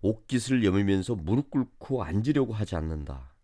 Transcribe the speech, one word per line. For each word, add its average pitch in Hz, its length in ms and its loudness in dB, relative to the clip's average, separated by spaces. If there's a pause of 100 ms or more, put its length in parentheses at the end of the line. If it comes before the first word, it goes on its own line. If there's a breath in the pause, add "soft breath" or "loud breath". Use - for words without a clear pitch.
옷깃을 123 600 0
여미면서 98 520 4
무릎 98 340 -2
꿇고 127 540 -4
앉으려고 113 500 0
하지 107 220 -4
않는다. 73 580 -6 (100)